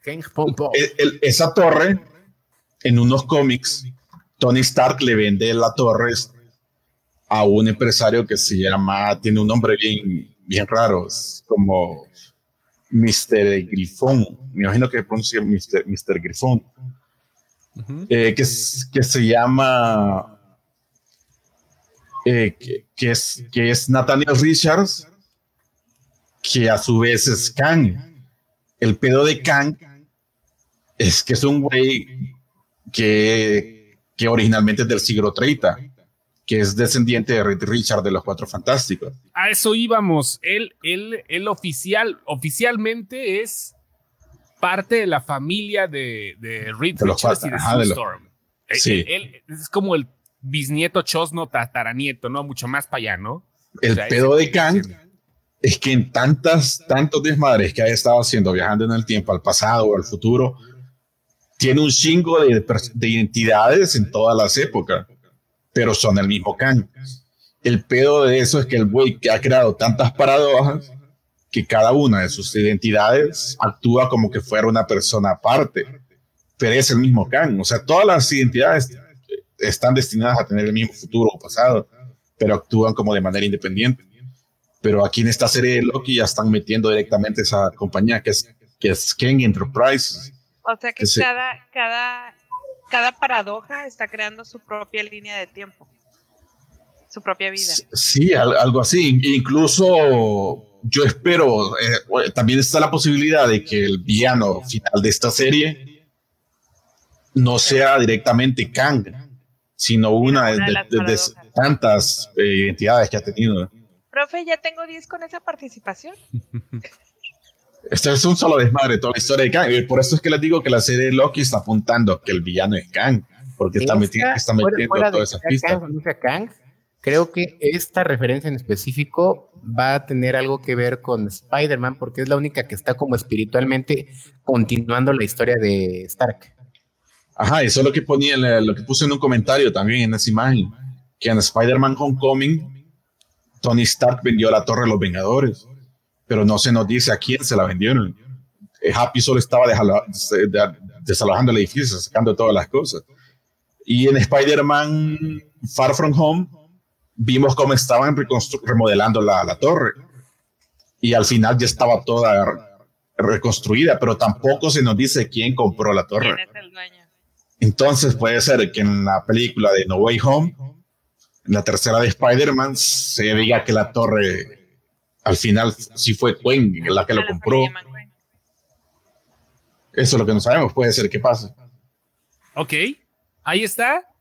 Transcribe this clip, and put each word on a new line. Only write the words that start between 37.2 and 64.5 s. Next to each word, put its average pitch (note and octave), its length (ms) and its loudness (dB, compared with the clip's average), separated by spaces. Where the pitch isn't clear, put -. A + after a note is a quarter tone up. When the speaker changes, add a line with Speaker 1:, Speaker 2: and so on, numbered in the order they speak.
Speaker 2:
de A2 100 2
Reed G2 180 -2
Richards G#2+ 420 -2
de G2+ 60 -2
los F#2 140 -4
Cuatro G2 220 -8
Fantásticos. - 640 -4
Speaker 3:
A F#3+ 160 -2
eso G#3+ 240 0
íbamos. G#3+ 680 0
Él, G3+ 400 -4
él, G3+ 460 -8
él F3+ 200 -6
oficial, G3 760 -4
oficialmente A3 1160 -6
es - 320 -14
parte F#3+ 360 -2
de A3 100 0
la D3+ 140 0
familia F#3+ 640 -4
de, A#2+ 520 -10
de A2 400 -12
Reed D#3 180 -4
Speaker 2:
De G#2 100 -2
los F#2+ 140 0
Speaker 3:
Richards A2+ 200 0
Speaker 2:
Cuatro, - 80 -8
Speaker 3:
y - 20 -6
de E2+ 60 -8
Speaker 2:
ajá, D3+ 160 -2
Speaker 3:
Sue B2 80 2
Speaker 2:
de A2+ 80 2
los F2+ 100 -2
Speaker 3:
Storm. F#2+ 300 -10
Él, A#2 120 -4
Speaker 2:
Sí. A2+ 120 0
Speaker 3:
él, - 400 -10
él D3+ 140 -18
es D#3 80 -16
como G3 260 -2
el C#3 140 -4
bisnieto, D3 640 -4
chosno, E3 460 -6
tataranieto, B2 800 -6
¿no? C#3 160 -8
Mucho C3+ 240 -12
más C#3 180 -6
para C#3 120 -8
allá, G#2+ 200 -6
¿no? A#2 260 -12
Speaker 2:
El A2+ 100 2
Speaker 3:
O - 40 4
sea, G#2+ 120 -4
Speaker 2:
pedo C3 300 2
Speaker 3:
ese D#3+ 80 2
Speaker 2:
de C3+ 60 -8
Kang E3 240 2
Speaker 3:
entiende. G2 320 -8
Speaker 2:
es B2+ 180 0
que C3+ 140 -2
en B2 200 0
tantas, C#3 760 2
tantos C#3+ 340 0
desmadres C#3 520 2
que A#2 80 -2
ha A2+ 40 2
estado A#2+ 340 2
haciendo, G#2 320 0
viajando G#2 340 0
en A#2 60 0
el A2+ 120 -2
tiempo, G#2+ 280 -2
al F2+ 100 -4
pasado A2 440 0
o G#2 100 2
al F2+ 80 -4
futuro, A#2+ 520 -2
tiene C3 240 2
un D3 80 2
chingo D#3+ 500 2
de A#2 240 4
pers-, - 300 -4
de A#2 140 -4
identidades A2+ 880 2
en G#2 140 0
todas A2 260 2
las - 200 2